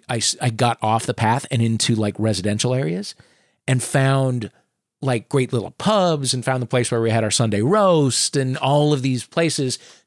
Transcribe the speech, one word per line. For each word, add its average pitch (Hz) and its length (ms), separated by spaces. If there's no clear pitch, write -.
I 123 100
s-, - 220
I 127 100
got 117 320
off 113 240
the 123 80
path 117 360
and 120 100
into, 113 340
like, 107 240
residential 107 560
areas 160 400
and 127 140
found, 135 680
like, 127 260
great 131 240
little 113 200
pubs 175 600
and 127 120
found 131 180
the 113 40
place 123 240
where 117 100
we 113 100
had 110 140
our 107 60
Sunday 104 320
roast 165 720
and 131 220
all 147 340
of 135 100
these 127 220
places 151 540